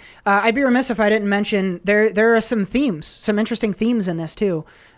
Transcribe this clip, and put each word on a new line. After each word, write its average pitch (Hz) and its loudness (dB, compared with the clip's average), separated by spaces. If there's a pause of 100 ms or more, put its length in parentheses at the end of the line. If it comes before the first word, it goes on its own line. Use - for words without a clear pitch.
(260)
Uh, 202 2
I'd 220 2
be 277 0
remiss 254 2
if 220 -4
I 208 2
didn't 208 0
mention 196 -2
there, 208 2
there 220 2
are 220 4
some 214 0
themes, 226 -2
some - -2
interesting 220 -2
themes 220 0
in 165 -4
this 160 -6
too. 175 -2 (340)